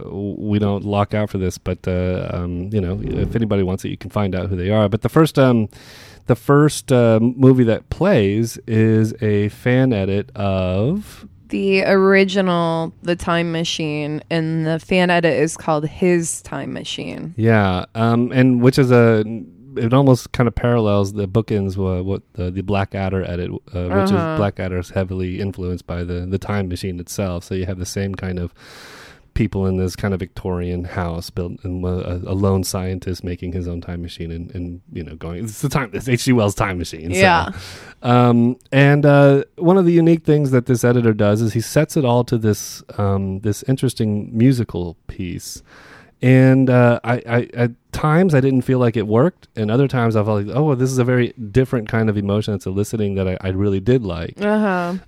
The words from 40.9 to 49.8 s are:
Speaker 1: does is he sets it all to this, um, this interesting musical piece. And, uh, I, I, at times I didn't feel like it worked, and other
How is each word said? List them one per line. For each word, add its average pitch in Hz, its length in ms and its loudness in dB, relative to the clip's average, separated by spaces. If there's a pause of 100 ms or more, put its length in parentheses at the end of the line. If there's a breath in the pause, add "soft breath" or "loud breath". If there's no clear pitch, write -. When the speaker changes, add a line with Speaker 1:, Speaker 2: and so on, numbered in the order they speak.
Speaker 1:
does 104 260 2
is 113 140 0
he 113 80 0
sets - 340 0
it 156 80 2
all 120 200 2
to 120 120 -2
this, 110 460 -2 (160)
um, 98 420 -2
this 104 220 -4
interesting 110 720 -2
musical 110 720 0
piece. - 560 -10 (580 loud breath)
And, 131 480 6
uh, 120 340 4
I, 120 240 -2
I, 117 280 -2
at 120 160 0 (220)
times 156 420 2
I 135 60 6
didn't 131 220 2
feel 127 180 0
like 117 180 2
it 104 80 -2
worked, 120 500 0
and 107 140 -2
other 131 180 2